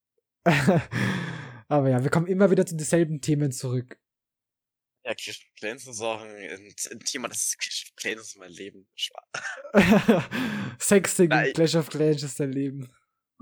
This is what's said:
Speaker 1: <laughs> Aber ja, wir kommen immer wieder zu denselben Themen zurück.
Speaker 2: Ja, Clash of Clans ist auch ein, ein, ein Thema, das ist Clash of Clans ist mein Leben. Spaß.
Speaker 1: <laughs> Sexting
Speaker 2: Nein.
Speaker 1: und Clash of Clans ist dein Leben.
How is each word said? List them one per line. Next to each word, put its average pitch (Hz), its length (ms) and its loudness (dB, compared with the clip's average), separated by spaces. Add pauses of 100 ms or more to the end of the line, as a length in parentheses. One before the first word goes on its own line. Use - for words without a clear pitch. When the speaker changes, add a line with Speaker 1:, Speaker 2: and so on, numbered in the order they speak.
(440)
Speaker 1:
<laughs> 143 1200 0
Aber 143 200 4
ja, 127 140 2
wir 139 80 0
kommen 170 160 2
immer 185 240 4
wieder 185 160 4
zu 165 100 -6
denselben 156 440 0
Themen 147 320 0
zurück. 123 460 -6 (1040)
Speaker 2:
Ja, 113 100 -6
Clash - 300 -12
of - 140 -20
Clans 123 280 -10
ist 117 140 -14
auch 110 220 -4
ein, 110 120 -16
ein, 98 400 -14 (160)
ein 117 100 -14
Thema, - 280 -6
das 117 160 -6
ist - 140 -4
Clash - 320 -8
of - 60 -20
Clans 110 260 -6
ist - 140 -18
mein 90 140 -20
Leben. 95 440 -18
Spaß. - 300 -12 (500)
Speaker 1:
<laughs> 202 1040 2
Sexting 185 480 4
Speaker 2:
Nein. 127 200 2
Speaker 1:
und 135 60 -2
Clash 160 200 2
of 165 160 0
Clans 151 320 2
ist 143 180 -8
dein 139 120 -2
Leben. 135 420 -6 (480)